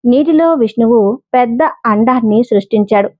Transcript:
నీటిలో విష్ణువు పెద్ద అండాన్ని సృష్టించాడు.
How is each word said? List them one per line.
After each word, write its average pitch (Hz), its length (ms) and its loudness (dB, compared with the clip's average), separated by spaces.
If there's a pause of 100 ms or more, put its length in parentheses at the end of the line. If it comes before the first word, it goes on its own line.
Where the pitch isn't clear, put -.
నీటిలో 311 480 2
విష్ణువు 226 640 0 (160)
పెద్ద 247 240 0 (280)
అండాన్ని 226 560 0
సృష్టించాడు. 208 760 -2